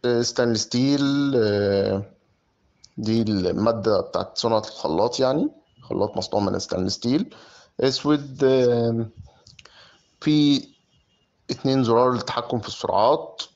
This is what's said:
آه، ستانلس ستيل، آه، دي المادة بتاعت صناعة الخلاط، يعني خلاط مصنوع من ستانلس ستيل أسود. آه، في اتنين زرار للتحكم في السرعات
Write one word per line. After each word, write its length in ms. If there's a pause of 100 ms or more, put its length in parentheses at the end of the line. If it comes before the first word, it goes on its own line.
آه، 180
ستانلس 400
ستيل، 720
آه، 640 (960)
دي 240
المادة 760
بتاعت 380
صناعة 200 (100)
الخلاط، 520
يعني 300 (320)
خلاط 340
مصنوع 260
من 160
ستانلس 360
ستيل 400 (460)
أسود. 640
آه، 600 (1120)
في 480 (840)
اتنين 340
زرار 280
للتحكم 480
في 80
السرعات 760 (120)